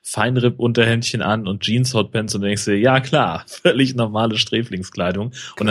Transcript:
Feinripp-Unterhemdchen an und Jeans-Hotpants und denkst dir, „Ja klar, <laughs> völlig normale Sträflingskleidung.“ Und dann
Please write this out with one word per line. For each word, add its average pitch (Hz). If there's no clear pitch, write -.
Feinripp-Unterhemdchen 117
an 104
und 98
Jeans-Hotpants 110
und 104
denkst 101
dir, 101
„Ja 131
klar, 120
<laughs> -
völlig 131
normale 110
Sträflingskleidung.“ 98
Und -
dann -